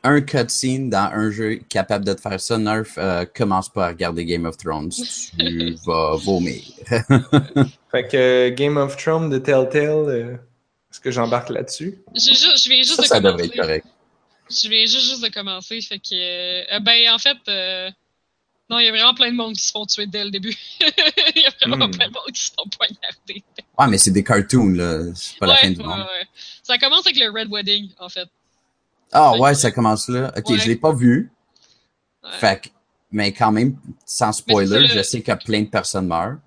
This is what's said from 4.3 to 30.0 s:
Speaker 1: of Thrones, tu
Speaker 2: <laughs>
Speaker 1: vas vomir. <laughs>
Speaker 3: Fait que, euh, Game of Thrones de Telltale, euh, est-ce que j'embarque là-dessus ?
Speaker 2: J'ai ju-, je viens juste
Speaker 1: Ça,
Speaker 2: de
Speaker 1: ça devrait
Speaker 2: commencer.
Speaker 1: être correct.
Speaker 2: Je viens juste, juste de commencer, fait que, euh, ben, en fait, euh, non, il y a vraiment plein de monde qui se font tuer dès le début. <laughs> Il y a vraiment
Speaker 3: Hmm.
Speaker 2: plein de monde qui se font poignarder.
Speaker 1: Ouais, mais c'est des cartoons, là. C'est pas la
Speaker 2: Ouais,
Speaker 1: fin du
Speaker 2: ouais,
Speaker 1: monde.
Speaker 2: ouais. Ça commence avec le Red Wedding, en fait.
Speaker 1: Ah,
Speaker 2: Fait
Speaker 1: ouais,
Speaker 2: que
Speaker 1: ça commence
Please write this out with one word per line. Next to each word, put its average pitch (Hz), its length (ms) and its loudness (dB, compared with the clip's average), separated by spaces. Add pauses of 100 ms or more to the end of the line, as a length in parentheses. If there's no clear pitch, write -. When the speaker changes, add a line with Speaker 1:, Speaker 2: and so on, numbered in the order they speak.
Speaker 1:
of 82 140 -8
Thrones, 78 320 -6
tu 85 920 -6
Speaker 2:
<laughs> - 60 -12
Speaker 1:
vas 80 300 0
vomir. 87 440 -2 (140)
<laughs> - 160 -14 (1000)
Speaker 3:
Fait 123 180 -2
que, 143 80 -2
euh, 127 380 4
Game 143 220 0
of 139 220 -2
Thrones 160 320 0
de 131 80 0
Telltale, 135 500 2 (200)
euh, 120 260 -4 (560)
est-ce - 100 -20
que 127 100 -4
j'embarque 120 400 0
là-dessus ? 127 520 -8 (120)
Speaker 2:
J'ai - 200 4
ju-, 339 280 4
je 247 60 2
viens 254 140 4
juste - 140 2
Speaker 1:
Ça, - 60 2
Speaker 2:
de 294 60 2
Speaker 1:
ça 120 120 4
devrait 87 280 2
Speaker 2:
commencer. 82 100 -8
Speaker 1:
être 92 40 -2
correct. 78 240 -2 (640)
Speaker 2:
Je 220 180 -2
viens 220 160 2
juste, 247 240 2
juste 262 160 -4
de 220 80 -4
commencer, 196 480 -10
fait 202 180 -12
que, 180 760 -6
euh, 208 60 -2
ben, 233 340 4
en 226 40 -2
fait, 277 200 0 (100)
euh, 185 400 -4 (800)
non, 233 100 -2
il 240 60 4
y 226 40 4
a 220 40 2
vraiment 226 220 4
plein 240 180 0
de 240 40 -2
monde 226 180 -4
qui - 100 -6
se - 80 -4
font 214 120 -10
tuer 208 220 -4
dès 202 180 -6
le 202 60 -8
début. 196 260 -8 (120)
<laughs> - 120 -12 (540)
Il 320 80 4
y - 20 4
a 269 60 4 (160)
vraiment 262 220 0
Speaker 3:
Hmm. - 20 -2
Speaker 2:
plein 185 160 -2
de 220 60 -12
monde 254 200 -12
qui - 80 -8
se - 160 -6
font - 120 -12
poignarder. - 720 -10 (340)
Speaker 1:
Ouais, 139 120 4
mais 101 100 2
c'est 98 140 4
des 98 100 4
cartoons, 101 460 2
là. 87 320 0 (120)
C'est - 260 -14
pas - 80 0
la - 80 4
Speaker 2:
Ouais, 269 40 4
Speaker 1:
fin 269 140 4
du - 80 -6
Speaker 2:
ouais, - 60 -12
Speaker 1:
monde. 196 120 -6
Speaker 2:
ouais. 185 300 -10 (340)
Ça 247 160 -2
commence 294 260 0
avec 311 140 0
le 226 180 0
Red 220 140 -6
Wedding, 208 480 -4
en 180 100 -16
fait. 180 200 -12 (840)
Speaker 1:
Ah, 147 240 6
Speaker 2:
Fait 117 60 2
Speaker 1:
ouais, 135 140 6
Speaker 2:
que 143 40 -2
Speaker 1:
ça 117 140 2
commence 110 360 0